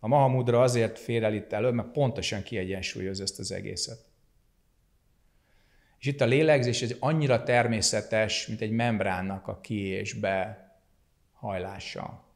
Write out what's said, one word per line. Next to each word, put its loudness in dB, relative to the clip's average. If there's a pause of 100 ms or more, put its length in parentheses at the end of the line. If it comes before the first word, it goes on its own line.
A -4
Mahamudra 4
azért 2
fér -2
el 2
itt -4
elő, 2
mert -2
pontosan 0
kiegyensúlyoz -4
ezt -6
az -8
egészet. -8 (2000)
És -18
itt 0
a 6
lélegzés 4
egy -4
annyira 2
természetes, 0
mint -6
egy -2
membránnak -2
a -8
ki- -4
és -6 (1200)
behajlása, -8 (120)